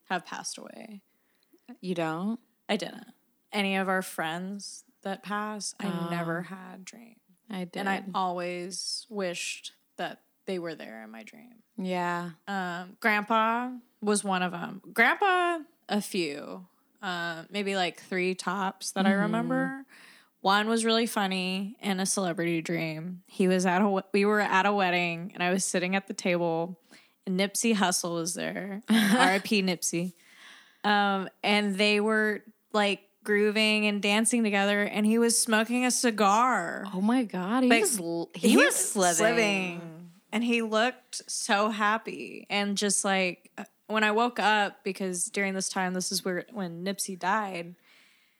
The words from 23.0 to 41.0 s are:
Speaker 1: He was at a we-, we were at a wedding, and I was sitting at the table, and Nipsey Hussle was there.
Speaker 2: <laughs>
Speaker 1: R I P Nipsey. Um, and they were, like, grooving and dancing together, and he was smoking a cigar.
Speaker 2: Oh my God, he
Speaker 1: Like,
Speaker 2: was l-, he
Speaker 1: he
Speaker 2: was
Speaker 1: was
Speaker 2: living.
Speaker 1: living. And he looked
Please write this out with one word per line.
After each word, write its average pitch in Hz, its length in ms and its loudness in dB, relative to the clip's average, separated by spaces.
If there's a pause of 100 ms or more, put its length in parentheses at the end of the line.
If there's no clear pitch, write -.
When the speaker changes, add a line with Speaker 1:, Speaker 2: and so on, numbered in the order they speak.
Speaker 1:
He - 220 0
was 185 160 4
at 180 160 4
a 208 80 6
we-, 190 140 2 (100)
we 202 120 4
were 208 160 4
at 190 260 4
a 208 60 4
wedding, 175 640 0
and - 80 -4
I 180 80 2
was 185 140 2
sitting 180 300 0
at 196 140 -2
the 214 60 -8
table, 170 680 0 (440)
and 185 140 0
Nipsey 202 380 0
Hussle 180 380 0
was 170 200 -4
there. 175 520 -6
Speaker 2:
<laughs> - 40 -6
Speaker 1:
R 214 40 6 (400)
I 196 40 2
P 202 240 0
Nipsey. 180 520 -2 (680)
Um, 202 460 2 (160)
and 208 340 2
they 208 220 4
were, 214 420 2 (300)
like, 202 360 2 (140)
grooving 214 640 4
and 202 160 0
dancing 220 400 2
together, 202 400 2
and 208 240 0
he 220 100 4
was 233 220 4
smoking 226 460 2
a 247 80 2
cigar. 214 1000 2
Speaker 2:
Oh 185 80 -4
my 240 220 2
God, 196 400 -2
he 247 80 6
Speaker 1:
Like, 226 120 6
Speaker 2:
was 208 180 0
l-, 170 340 -4
he 185 160 4
Speaker 1:
he 269 60 8
Speaker 2:
was - 400 4
Speaker 1:
was 180 240 4
Speaker 2:
living. 220 160 4
Speaker 1:
living. 180 760 -2 (220)
And 220 100 0
he 233 200 0
looked 226 680 -2